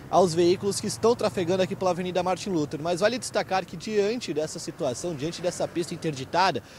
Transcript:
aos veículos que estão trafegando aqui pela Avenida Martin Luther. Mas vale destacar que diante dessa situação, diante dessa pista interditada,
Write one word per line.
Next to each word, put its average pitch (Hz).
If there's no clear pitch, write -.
aos 175
veículos 185
que 220
estão 220
trafegando 185
aqui 185
pela 185
Avenida 180
Martin 185
Luther. 151
Mas 170
vale 233
destacar 190
que 180
diante 214
dessa 156
situação, 165
diante 156
dessa 170
pista -
interditada, 156